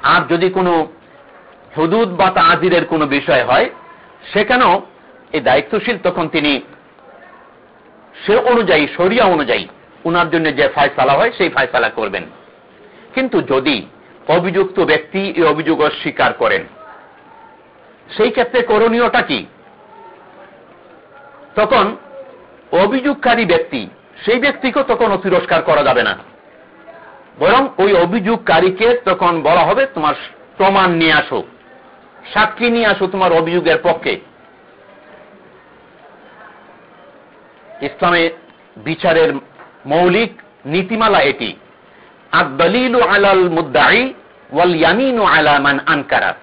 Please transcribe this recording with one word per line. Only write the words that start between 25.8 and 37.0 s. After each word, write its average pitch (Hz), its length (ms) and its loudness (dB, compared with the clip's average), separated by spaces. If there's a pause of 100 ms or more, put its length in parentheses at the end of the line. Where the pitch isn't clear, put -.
যাবে 123 200 2
না, 101 140 -4 (1200)
বরং 240 280 2 (100)
ওই 196 160 2
অভিযোগকারীকে 190 1120 0
তখন 180 360 0
বলা 165 200 2
হবে, 202 240 2
"তোমার 156 280 -4 (440)
প্রমাণ 190 340 2
নিয়ে 160 220 2
আসো, 143 300 -2 (920)
সাক্ষী 214 360 -2
নিয়ে 233 180 0
আসো 190 200 0
তোমার 185 240 0
অভিযোগের 165 520 0
পক্ষে।" 156 360 -2 (3500)